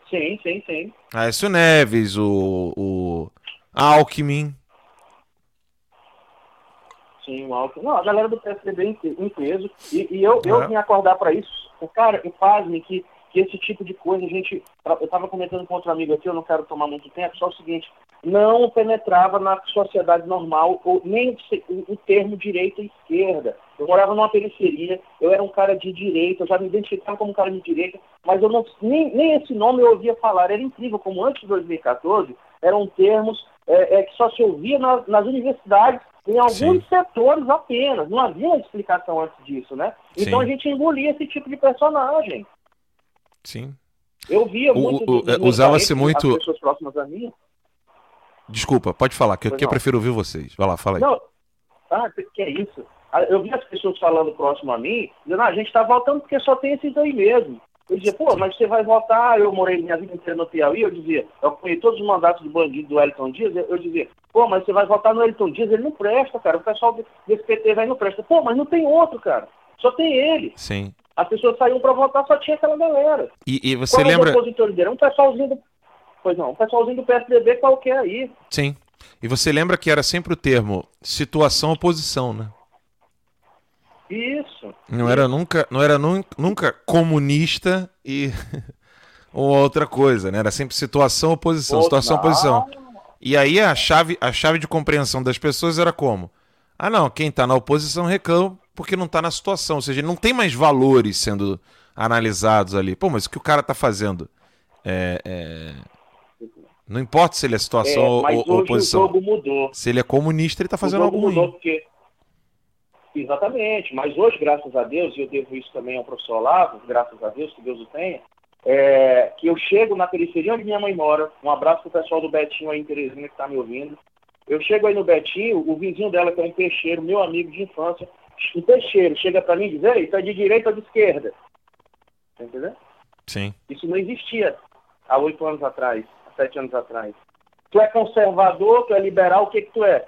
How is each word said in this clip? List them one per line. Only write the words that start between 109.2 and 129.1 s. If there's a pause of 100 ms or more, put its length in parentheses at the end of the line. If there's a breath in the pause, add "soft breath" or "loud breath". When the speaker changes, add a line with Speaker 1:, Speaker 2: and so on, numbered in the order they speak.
Speaker 1:
mudou.
Speaker 2:
Se
ele
é
comunista,
ele
tá
Speaker 1:
O
Speaker 2:
fazendo
Speaker 1:
jogo
Speaker 2:
algo
Speaker 1:
mudou
Speaker 2:
ruim."
Speaker 1:
porque... (1300)
Exatamente,
mas
hoje,
graças
a
Deus,
e
eu
devo
isso
também
ao
professor
Olavo,
graças
a
Deus,
que
Deus
o
tenha, (420)
é,
que
eu
chego
na
periferia
onde
minha
mãe
mora, (120)
um
abraço
pro
pessoal
do
Betinho
aí
em
Teresina
que
tá
me
ouvindo, (500)
eu
chego
aí
no
Betinho,
o
vizinho
dela,
que
é
um
peixeiro,
meu
amigo
de
infância, (480)
um
peixeiro